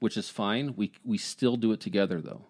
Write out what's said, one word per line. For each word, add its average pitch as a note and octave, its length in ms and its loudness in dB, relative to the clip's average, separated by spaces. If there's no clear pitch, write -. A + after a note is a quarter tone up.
which A2 180 0
is G2+ 100 -4
fine. A2+ 480 -2
We, G2+ 160 0
we A2 120 0
still B2 400 0
do A#2 160 2
it G#2 80 0
together, F#2 400 0
though. - 300 -12